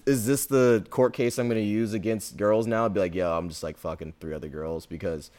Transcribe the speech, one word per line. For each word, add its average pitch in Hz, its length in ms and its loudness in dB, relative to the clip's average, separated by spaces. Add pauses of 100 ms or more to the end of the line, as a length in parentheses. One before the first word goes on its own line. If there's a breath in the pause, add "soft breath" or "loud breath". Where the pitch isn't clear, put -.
is 131 200 2
this 135 200 0
the 123 440 4
court 127 220 4
case 120 260 0
I'm 120 100 0
gonna 113 120 0
use 104 320 0
against 107 440 -4
girls 107 320 2
now?" 113 160 2
I'd 107 100 0
be 101 60 0
like, 90 160 0
"Yo, 87 200 0
I'm 85 120 -2
just, 78 160 -12
like, 80 140 -8
fucking 80 420 -8
three 80 120 -8
other 76 160 -8
girls 78 380 -8
because 82 520 -8